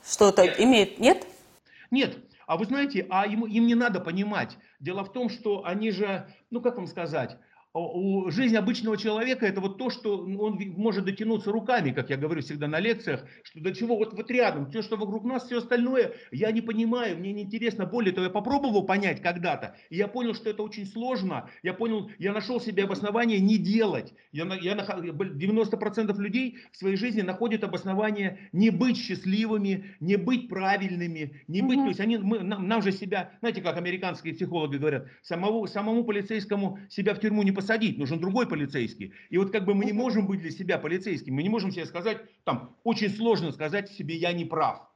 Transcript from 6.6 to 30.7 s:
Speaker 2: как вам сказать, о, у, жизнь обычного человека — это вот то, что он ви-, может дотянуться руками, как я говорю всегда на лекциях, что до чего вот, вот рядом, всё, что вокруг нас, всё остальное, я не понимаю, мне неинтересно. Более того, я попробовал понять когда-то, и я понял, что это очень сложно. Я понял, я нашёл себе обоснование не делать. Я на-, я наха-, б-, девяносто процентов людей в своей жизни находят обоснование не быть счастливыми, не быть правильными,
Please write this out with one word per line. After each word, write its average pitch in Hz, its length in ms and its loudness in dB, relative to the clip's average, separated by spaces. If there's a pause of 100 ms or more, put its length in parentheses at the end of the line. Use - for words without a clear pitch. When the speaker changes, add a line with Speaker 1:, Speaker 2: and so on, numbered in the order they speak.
Speaker 2:
как 240 160 0
вам 185 100 -6
сказать, 151 500 -4 (360)
о, 170 260 -4 (260)
у, 175 60 -2
жизнь 226 240 4
обычного 214 420 2
человека — 226 500 0
это 190 140 0
вот 196 160 -4
то, 254 140 -2
что 208 260 -2
он 196 400 -2
ви-, 196 180 -6
может 196 300 0
дотянуться 214 460 0
руками, 208 400 2
как 127 180 -4
я 135 80 0
говорю 156 240 -2
всегда 147 260 -6
на 156 120 0
лекциях, 208 460 -2 (180)
что - 160 -20
до 185 160 -4
чего 233 220 0
вот, 214 160 -2
вот 214 180 -8
рядом, 185 400 2
всё, 220 100 -4
что 214 160 -4
вокруг 202 280 -6
нас, 247 200 -2
всё 240 140 -4
остальное, 240 540 2 (180)
я 190 200 0
не 220 100 0
понимаю, 226 580 0
мне 190 140 -6
неинтересно. 208 520 -4
Более 196 280 0
того, 185 120 0
я 180 60 -2
попробовал 220 540 2
понять 196 360 0
когда-то, 170 540 -2 (160)
и 165 60 -4
я 202 100 2
понял, 240 260 -2
что - 160 -6
это 214 140 -4
очень 208 240 -10
сложно. 196 600 -4 (120)
Я 180 140 -4
понял, 220 420 -2
я 196 160 -2
нашёл 220 260 -2
себе 196 260 0
обоснование 208 540 2
не 208 200 6
делать. 180 540 2 (180)
Я 151 140 -4
на-, 185 120 -6
я 175 160 -2
наха-, 202 260 -4
б-, 170 380 -6
девяносто 214 400 2
процентов 214 400 -2
людей 208 400 -2 (140)
в - 60 -20
своей 190 180 0
жизни 220 260 0
находят 214 420 -2
обоснование 196 920 -2
не 214 180 6
быть 233 260 2
счастливыми, 196 880 0 (140)
не 180 160 2
быть 240 340 0
правильными, 175 1000 -2